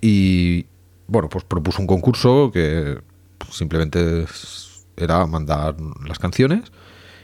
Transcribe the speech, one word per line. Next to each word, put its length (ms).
Y, 680
bueno, 200
pues 140
propuso 380
un 80
concurso 640
que 500
simplemente 760
era 300
mandar 480
las 140
canciones 500